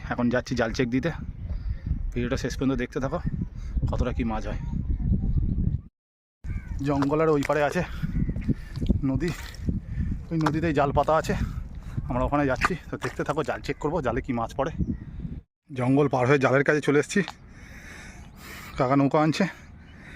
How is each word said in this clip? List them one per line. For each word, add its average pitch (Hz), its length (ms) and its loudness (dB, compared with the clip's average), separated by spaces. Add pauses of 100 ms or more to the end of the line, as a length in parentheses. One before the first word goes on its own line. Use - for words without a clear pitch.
(120)
এখন 120 220 2
যাচ্ছি 123 260 0
জাল 113 160 4
চেক 127 180 2
দিতে। 135 160 2 (1000)
ভিডিওটা 120 300 0
শেষ 123 140 -2
পর্যন্ত 135 260 2
দেখতে 123 220 -4
থাকো, 139 140 -2 (720)
কতটা 120 260 0
কি 127 60 0 (100)
মাছ 110 180 -4
হয়। 104 100 -4 (2250)
জঙ্গলের 147 460 2
ওই 143 140 2
পারে 147 200 2
আছে 175 140 0 (1300)
নদী, 135 200 0 (1000)
ওই 170 140 0
নদীতেই 156 340 2
জাল 143 180 4
পাতা 147 240 4
আছে, 190 140 -2 (760)
আমরা 123 180 0
ওখানে 143 240 2
যাচ্ছি। 131 240 2 (160)
তো - 40 -4 (100)
দেখতে - 240 -4
থাকো, 151 200 0
জাল 107 180 -2
চেক 139 160 -2
করবো, 156 240 0
জালে 117 200 2
কি 135 140 -2
মাছ 117 180 -2
পড়ে। 151 140 0 (1000)
জঙ্গল 135 440 4
পার 127 140 4
হয়ে 143 160 8
জালের 135 240 6
কাছে 151 180 4
চলে 143 160 6
এসেছি। - 180 2 (1600)
কাকা 135 220 4
নৌকা 139 240 6
আনছে, 160 200 4 (720)